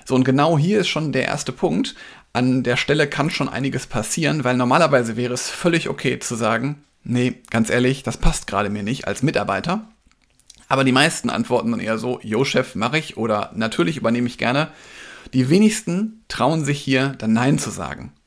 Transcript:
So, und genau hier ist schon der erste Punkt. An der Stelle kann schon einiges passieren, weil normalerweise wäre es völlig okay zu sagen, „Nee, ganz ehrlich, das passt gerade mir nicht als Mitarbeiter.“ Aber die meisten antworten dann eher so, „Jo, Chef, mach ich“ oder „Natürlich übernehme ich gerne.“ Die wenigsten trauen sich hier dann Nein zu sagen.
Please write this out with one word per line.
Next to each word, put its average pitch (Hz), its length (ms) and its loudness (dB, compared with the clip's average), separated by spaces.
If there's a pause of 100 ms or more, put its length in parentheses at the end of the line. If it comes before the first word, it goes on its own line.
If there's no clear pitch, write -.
So, 131 100 0
und 127 100 2
genau 143 340 4
hier 190 220 4
ist 175 80 0
schon 151 240 -4
der 131 120 0
erste - 280 -4
Punkt. 180 420 -2 (400)
An 127 280 2
der 123 140 0
Stelle 151 300 2
kann 151 240 -2
schon - 180 -2
einiges 135 380 -4
passieren, 147 580 -2
weil 123 140 2
normalerweise 127 580 2
wäre 123 160 -2
es - 160 -6
völlig 170 400 0
okay 135 300 -2
zu - 160 -6
sagen, 117 500 -2 (200)
„Nee, 123 440 0
ganz 113 220 0
ehrlich, 127 320 2
das - 160 -6
passt - 280 2
gerade 101 220 0
mir 104 140 -4
nicht 113 240 -4
als 101 160 -4
Mitarbeiter.“ 135 640 -2 (800)
Aber 135 160 2
die 131 80 4
meisten 147 380 2
antworten 117 420 0
dann 107 80 -4
eher 110 180 -2
so, 120 240 -6
„Jo, 110 220 0
Chef, - 320 -2
mach 113 160 0
ich“ 151 240 -4
oder 107 400 -2
„Natürlich 156 400 -2
übernehme 120 320 0
ich - 100 -10
gerne.“ 139 300 0 (640)
Die 127 160 2
wenigsten 208 760 2
trauen 151 360 0
sich 143 160 -2
hier 135 380 0
dann 110 140 0
Nein 135 260 4
zu 117 120 -4
sagen. 76 420 -10 (140)